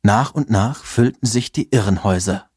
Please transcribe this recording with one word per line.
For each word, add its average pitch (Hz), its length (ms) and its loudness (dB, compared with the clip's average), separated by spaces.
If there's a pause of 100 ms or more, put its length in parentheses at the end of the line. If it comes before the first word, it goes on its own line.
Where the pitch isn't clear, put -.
Nach 110 300 2
und 151 160 -4
nach 110 360 0
füllten 123 400 0
sich 120 260 -2
die - 200 -4
Irrenhäuser. 95 840 0